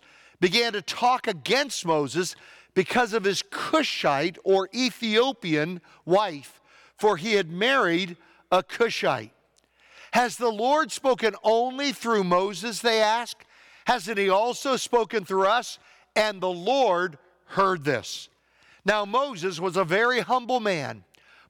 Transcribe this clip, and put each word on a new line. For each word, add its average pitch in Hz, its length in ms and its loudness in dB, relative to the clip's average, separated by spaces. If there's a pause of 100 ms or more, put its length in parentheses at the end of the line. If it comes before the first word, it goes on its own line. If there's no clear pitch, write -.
(380)
began 214 360 2
to 202 80 -4
talk 247 440 0
against 214 600 -2
Moses 156 500 0 (380)
because 220 400 0
of 214 100 -2
his 190 180 0
Cushite 170 1000 -2
or 190 300 2
Ethiopian 214 1040 0 (240)
wife, 175 560 -2 (380)
for 208 180 2
he 196 160 -2
had 190 180 2
married 185 680 0 (340)
a 185 100 4
Cushite. 156 720 -2 (800)
"Has 233 240 0
the 233 160 0
Lord 254 400 0
spoken 220 500 0
only 254 500 0
through 214 320 0
Moses?" 185 560 0
they 226 200 2
asked. 220 460 0 (400)
"Hasn't 220 320 -2
he 196 100 2
also 233 480 2
spoken 226 480 0
through 190 220 0
us?" 226 320 0 (380)
And 214 240 0
the 185 120 -2
Lord 180 680 0 (280)
heard 185 380 0
this. 127 440 -4 (560)
Now 208 200 2
Moses 202 540 -4
was 175 180 -2
a 190 80 2
very 226 360 2
humble 240 400 -2
man, 139 420 -4 (480)